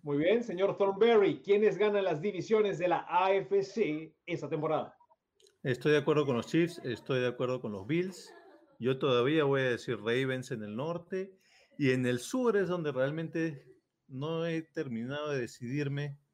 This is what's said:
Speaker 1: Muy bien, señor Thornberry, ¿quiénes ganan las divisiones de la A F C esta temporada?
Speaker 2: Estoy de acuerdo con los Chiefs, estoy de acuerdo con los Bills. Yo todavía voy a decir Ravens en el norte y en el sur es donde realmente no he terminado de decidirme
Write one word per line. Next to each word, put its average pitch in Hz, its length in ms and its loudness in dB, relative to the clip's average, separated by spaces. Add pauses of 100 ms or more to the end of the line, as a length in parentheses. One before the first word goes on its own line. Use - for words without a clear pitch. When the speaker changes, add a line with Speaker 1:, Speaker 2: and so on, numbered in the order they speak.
Speaker 1:
Muy 143 140 -2
bien, 190 260 4
señor 185 360 0
Thornberry, 202 640 4
¿quiénes 202 340 4
ganan 202 280 2
las 160 180 0
divisiones 202 560 0
de 180 100 0
la 165 180 0
A 185 280 2
F 196 280 2
C 156 520 -4 (100)
esta 151 240 -6
temporada? 151 480 -2 (680)
Speaker 2:
Estoy 147 300 0
de 151 60 6
acuerdo 147 260 2
con 131 120 0
los 110 100 -2
Chiefs, 170 380 0
estoy 127 360 -2
de 123 80 0
acuerdo 127 320 -4
con 117 120 -6
los 98 140 -8
Bills. 175 480 -4 (460)
Yo 131 180 0
todavía 143 460 2
voy 139 160 2
a 127 100 2
decir 117 280 -4
Ravens 127 520 -2
en 113 120 -8
el 104 120 -10
norte 170 580 -6 (460)
y 135 140 2
en 127 140 0
el 123 120 0
sur 240 380 0
es 190 120 2
donde 165 240 -2
realmente 156 720 -2 (440)
no 160 380 -4
he 165 160 -4
terminado 143 680 -6
de 139 100 -2
decidirme 139 760 -6 (160)